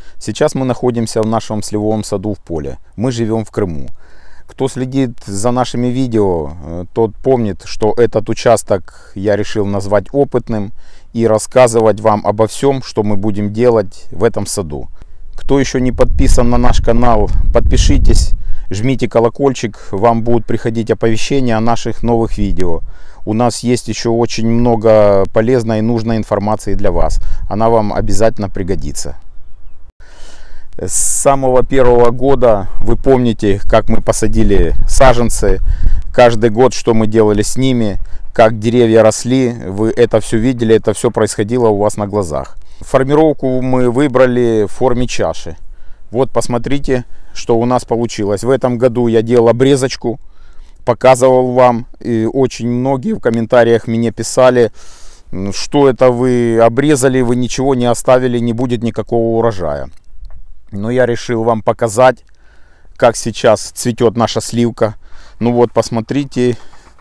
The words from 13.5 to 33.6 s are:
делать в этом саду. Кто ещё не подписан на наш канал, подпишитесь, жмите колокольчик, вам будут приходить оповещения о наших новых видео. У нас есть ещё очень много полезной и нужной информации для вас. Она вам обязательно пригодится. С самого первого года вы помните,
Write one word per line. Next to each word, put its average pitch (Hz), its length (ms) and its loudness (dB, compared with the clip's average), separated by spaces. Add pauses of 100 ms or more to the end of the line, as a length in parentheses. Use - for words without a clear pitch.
делать 113 600 -2
в 85 140 -4
этом 107 200 -2
саду. 73 440 -8 (460)
Кто - 240 0
ещё 135 200 -2
не 127 120 0
подписан 123 600 4
на 120 80 4
наш 120 240 4
канал, 117 480 4 (240)
подпишитесь, - 800 4 (380)
жмите 120 380 -2
колокольчик, 117 840 -2
вам 117 320 0
будут 117 220 2
приходить 113 460 -2
оповещения 113 680 2
о 110 60 0
наших 117 400 0
новых 117 340 0
видео. 90 460 2 (420)
У 101 80 -4
нас 120 320 0
есть 120 240 -2
ещё 117 240 -2
очень 117 360 0
много 110 840 4
полезной 113 460 0
и 107 40 -2
нужной 113 360 -2
информации 104 560 -2
для 98 160 4
вас. 82 300 2 (280)
Она 110 220 0
вам 110 240 2
обязательно 104 560 2
пригодится. 76 680 -4 (1700)
С 92 120 -6
самого 135 680 2
первого 120 480 4
года 123 580 2 (120)
вы 117 160 6
помните, 113 720 2